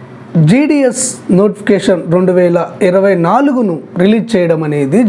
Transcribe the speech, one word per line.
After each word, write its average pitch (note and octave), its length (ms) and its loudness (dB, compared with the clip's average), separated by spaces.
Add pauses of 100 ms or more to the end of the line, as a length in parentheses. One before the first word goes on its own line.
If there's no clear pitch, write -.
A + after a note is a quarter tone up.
(500)
జీడీఎస్ C4+ 520 0 (360)
నోటిఫికేషన్ G3 600 0 (140)
రెండు F3+ 240 2
వేల F3 200 2 (300)
ఇరవై G3 240 2 (140)
నాలుగును A#3+ 480 0 (280)
రిలీజ్ G#3+ 320 0
చేయడం E3 340 0
అనేది D3 400 0